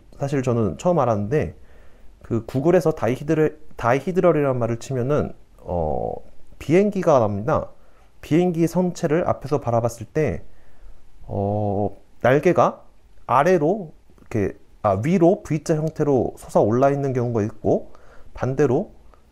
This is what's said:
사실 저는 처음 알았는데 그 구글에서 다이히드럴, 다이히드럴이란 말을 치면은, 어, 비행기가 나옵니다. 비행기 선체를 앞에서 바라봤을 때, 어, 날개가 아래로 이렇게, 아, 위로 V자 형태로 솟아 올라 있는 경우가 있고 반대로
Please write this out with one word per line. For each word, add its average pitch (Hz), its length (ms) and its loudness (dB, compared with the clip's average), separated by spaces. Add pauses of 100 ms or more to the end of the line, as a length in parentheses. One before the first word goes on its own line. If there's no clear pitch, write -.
(180)
사실 139 240 -2
저는 117 360 2
처음 180 220 2
알았는데 110 560 0 (640)
그 113 240 -4
구글에서 156 460 2
다이히드럴, 147 640 0 (180)
다이히드럴이란 147 800 2
말을 117 200 0
치면은, 131 560 -2 (300)
어, 76 500 -2 (440)
비행기가 175 640 2
나옵니다. 107 500 -2 (500)
비행기 170 460 2
선체를 170 640 0
앞에서 139 320 -2
바라봤을 117 460 -2
때, 135 380 -2 (800)
어, 101 720 -2 (240)
날개가 151 640 4 (440)
아래로 175 640 2 (260)
이렇게, - 400 -4 (240)
아, 101 220 2
위로 170 380 4
V자 156 340 -2
형태로 147 600 0
솟아 - 260 0
올라 127 280 4
있는 139 220 -2
경우가 120 320 0
있고 - 480 -2 (420)
반대로 135 580 0 (400)